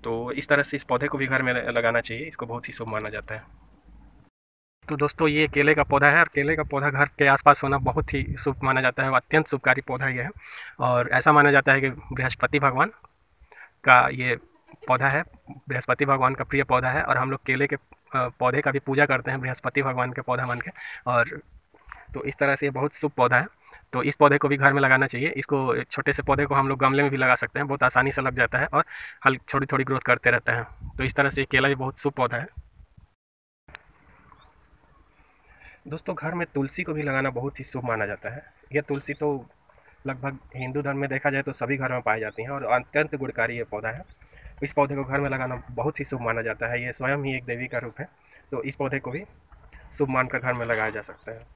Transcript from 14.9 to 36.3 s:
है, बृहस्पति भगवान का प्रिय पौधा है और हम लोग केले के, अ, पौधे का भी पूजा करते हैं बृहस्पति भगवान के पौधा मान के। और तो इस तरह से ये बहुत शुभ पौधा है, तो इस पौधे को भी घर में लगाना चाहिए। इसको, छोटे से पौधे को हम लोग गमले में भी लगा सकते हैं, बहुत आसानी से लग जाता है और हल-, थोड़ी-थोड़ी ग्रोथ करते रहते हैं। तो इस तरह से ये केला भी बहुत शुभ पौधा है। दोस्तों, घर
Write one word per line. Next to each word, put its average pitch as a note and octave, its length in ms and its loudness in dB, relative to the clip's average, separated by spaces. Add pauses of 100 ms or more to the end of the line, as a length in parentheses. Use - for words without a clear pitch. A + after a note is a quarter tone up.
है, D3 160 0 (440)
बृहस्पति B2+ 360 0
भगवान C3+ 300 2
का C3 100 -4
प्रिय C#3 200 0
पौधा B2+ 260 2
है C3+ 120 -2
और B2+ 160 0
हम C3 120 -2
लोग C3+ 160 -6
केले C3 200 0
के, C#3 100 -4
अ, - 40 -8 (340)
पौधे B2+ 460 0
का C#3+ 100 0
भी C#3 80 -2
पूजा C3+ 280 2
करते C3 240 0
हैं C3 100 -4
बृहस्पति B2+ 420 -4
भगवान B2+ 300 -2
के C#3 80 -8
पौधा B2+ 260 -2
मान B2 140 -4
के। F#3 100 -10 (360)
और B2 340 0 (720)
तो C#3 100 -8
इस C3+ 120 -6
तरह C#3 200 2
से D3 100 -4
ये C#3 40 0
बहुत C3+ 240 -4
शुभ D3 160 -4
पौधा B2 260 2
है, C#3+ 100 2 (460)
तो B2+ 100 -2
इस C#3 140 0
पौधे D3 220 6
को D3 100 2
भी C#3+ 80 2
घर C#3 160 4
में C#3 100 4
लगाना C3 240 4
चाहिए। C3+ 220 -2
इसको, C3+ 540 0
छोटे C#3 300 -2
से B2 100 -2
पौधे C#3 240 2
को C#3+ 80 -2
हम C3+ 140 2
लोग C3+ 100 -2
गमले C3+ 240 4
में C#3+ 80 4
भी C#3 60 -2
लगा B2+ 180 4
सकते - 240 -4
हैं, C#3+ 100 -2
बहुत C3+ 140 -2
आसानी B2+ 300 2
से C3+ 100 -2
लग C3 120 -2
जाता B2 240 0
है C#3+ 80 0
और D3+ 180 0 (420)
हल-, C3 280 0
थोड़ी-थोड़ी C3+ 300 0
ग्रोथ C3 160 0
करते B2 300 2
रहते B2 220 0
हैं। A#2 120 0 (320)
तो C3 80 -2
इस C3 100 -2
तरह C#3 160 2
से C#3 100 -4
ये C3+ 100 0
केला C3+ 180 4
भी C#3 60 2
बहुत C3 240 -6
शुभ C#3+ 140 -2
पौधा B2 240 0
है। C3 100 -6 (3500)
दोस्तों, - 280 -8
घर D#3+ 180 -6